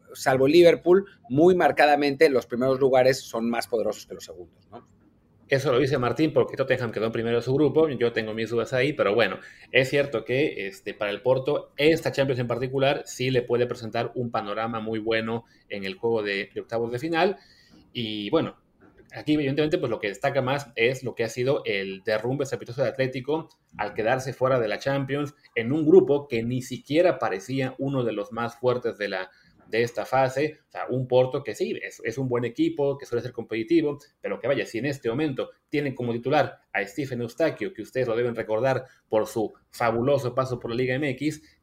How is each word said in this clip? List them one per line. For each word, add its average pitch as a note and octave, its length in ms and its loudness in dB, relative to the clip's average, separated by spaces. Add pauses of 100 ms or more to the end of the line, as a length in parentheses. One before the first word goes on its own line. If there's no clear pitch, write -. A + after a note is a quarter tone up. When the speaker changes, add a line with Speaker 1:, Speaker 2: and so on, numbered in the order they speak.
(140)
Speaker 1:
salvo C3 340 2
Liverpool, F3 580 6 (240)
muy E3 260 6
marcadamente D3 760 4
los B2+ 160 2
primeros B2+ 340 0
lugares C3 400 4
son A#2 300 -4
más A#2 180 -2
poderosos G#2+ 380 -2
que - 80 -14
los F2 100 -14
segundos, E2+ 480 -20
¿no? A#2+ 140 -20 (640)
Speaker 2:
Eso C3+ 240 2
lo A#2+ 60 4
dice C#3+ 180 2
Martín B2 340 0
porque - 240 0
Tottenham B2+ 380 -4
quedó G#2 140 -2
en A#2 40 -4
primero A#2 240 -2
de A#2 80 0
su C3 100 -2
grupo, D3+ 360 2
yo A#2 240 -2
tengo A2 200 -4
mis A2 160 -4
dudas A#2 220 -2
ahí, C3 220 0
pero G2+ 200 2
bueno, G2+ 240 2 (360)
es C3 160 6
cierto C3+ 340 0
que, B2 440 -2
este, G2 260 -10
para G#2 180 -4
el G#2 100 -6
Porto C3 540 0
esta D3+ 380 2
Champions C3 260 0
en B2 80 -2
particular C3+ 580 0
sí B2+ 260 -4
le B2 100 2
puede A#2+ 240 0
presentar A#2 500 -6
un A#2+ 160 -4
panorama A2 480 -4
muy A2 200 -6
bueno A2+ 440 -2 (240)
en G2+ 160 -10
el F#2+ 120 -6
juego A2+ 280 0
de, G2+ 300 -2
de G2+ 80 -8
octavos A#2 320 -4
de B2 60 -4
final. E3+ 360 0 (560)
Y G#2+ 380 -6
bueno, C3+ 260 0 (580)
aquí B2 200 -2
evidentemente D3+ 440 0
pues C#3+ 120 -2
lo G#2+ 100 -4
que G#2+ 80 -4
destaca C3 340 -2
más C3+ 360 -2
es B2+ 260 2
lo A2+ 120 -6
que A#2 100 -2
ha A2+ 40 -4
sido B2+ 360 0
el G2 400 -4
derrumbe B2 400 0
estrepitoso B2 380 -6
de A#2 40 0
Atlético C3 640 -4 (280)
al G#2 160 -6
quedarse A#2+ 380 -2
fuera C3 260 2
de A2+ 120 0
la G2+ 100 -4
Champions C#3 560 -4 (200)
en A#2 180 0
un D#3 120 0
grupo C#3+ 440 8
que A#2 140 -2
ni B2+ 180 -2
siquiera D#3 580 0
parecía B2+ 580 -4
uno C3+ 280 -2
de G#2+ 80 -2
los G#2 180 -6
más A2+ 260 -6
fuertes A#2+ 400 0
de G2+ 120 -4
la, F#2 200 -6 (380)
de A2+ 160 2
esta - 220 -4
fase. C3+ 600 0
O - 40 -20
sea, F2+ 180 -8
un B2+ 180 -4
Porto B2+ 360 2
que G#2 120 -6
sí, - 260 -4
es, - 220 -14
es A2+ 140 -6
un C3 100 -2
buen A#2+ 160 -2
equipo, C#3 540 0
que - 80 -16
suele A#2 160 -4
ser A#2+ 100 -10
competitivo, A2+ 680 0 (200)
pero - 200 -6
que A#2 80 -4
vaya, A#2+ 180 0
si - 120 -8
en A#2+ 80 -4
este C3+ 240 -4
momento C3 420 -2 (180)
tienen C#3+ 260 -2
como A#2+ 160 -4
titular B2+ 480 0 (140)
a G2+ 120 -2
Stephen B2 360 -6
Eustaquio, A#2+ 520 -2
que G#2+ 80 -12
ustedes A#2+ 260 -2
lo A2 100 0
deben A#2+ 180 0
recordar A2+ 500 0 (220)
por A2 200 2
su G#2+ 260 -4 (160)
fabuloso B2 640 0
paso B2 240 -2
por A#2+ 120 -8
la A2+ 40 -4
Liga B2+ 200 0
M C#3+ 160 -2
X, D3+ 300 -4 (220)